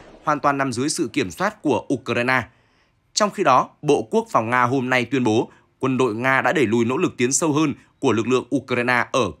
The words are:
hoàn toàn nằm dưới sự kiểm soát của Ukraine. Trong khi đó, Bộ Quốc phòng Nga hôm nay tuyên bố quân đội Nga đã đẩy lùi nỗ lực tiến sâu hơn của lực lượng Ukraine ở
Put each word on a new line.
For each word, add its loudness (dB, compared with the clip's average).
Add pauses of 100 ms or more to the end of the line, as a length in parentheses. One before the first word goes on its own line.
(240)
hoàn -2
toàn 0
nằm -2
dưới -4
sự -4
kiểm -4
soát -6
của 0
Ukraine. -2 (720)
Trong 0
khi -6
đó, 4 (120)
Bộ 2
Quốc 0
phòng 0
Nga 2
hôm 0
nay 2
tuyên -2
bố 2 (300)
quân -2
đội 0
Nga 0
đã 2
đẩy 2
lùi 2
nỗ -2
lực -2
tiến 0
sâu 0
hơn 0 (260)
của 0
lực 0
lượng 0 (120)
Ukraine 0
ở 0